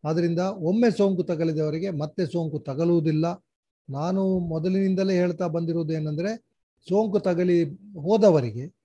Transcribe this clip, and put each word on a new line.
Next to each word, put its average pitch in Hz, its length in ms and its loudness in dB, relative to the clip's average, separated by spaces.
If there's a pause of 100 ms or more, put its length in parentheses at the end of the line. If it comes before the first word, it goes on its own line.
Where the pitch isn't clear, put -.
ಆದ್ರಿಂದ 170 340 0
ಒಮ್ಮೆ 190 520 0
ಸೋಂಕು 196 320 2
ತಗಲಿದವರಿಗೆ 160 680 -2
ಮತ್ತೆ 151 360 -4
ಸೋಂಕು 160 320 -4
ತಗಲುವುದಿಲ್ಲ. 160 880 0 (460)
ನಾನು 185 480 0
ಮೊದಲಿನಿಂದಲೇ 185 760 0
ಹೇಳ್ತಾ 175 320 0
ಬಂದಿರೋದು 165 460 -2
ಏನಂದ್ರೆ, 160 440 -4 (520)
ಸೋಂಕು 202 320 2
ತಗಲಿ 175 440 2 (100)
ಹೋದವರಿಗೆ 165 1120 2